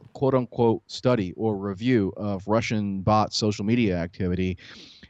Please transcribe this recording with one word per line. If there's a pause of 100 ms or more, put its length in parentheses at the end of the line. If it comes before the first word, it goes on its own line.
(120)
quote-unquote,
study
or
review
of
Russian
bot
social
media
activity (520)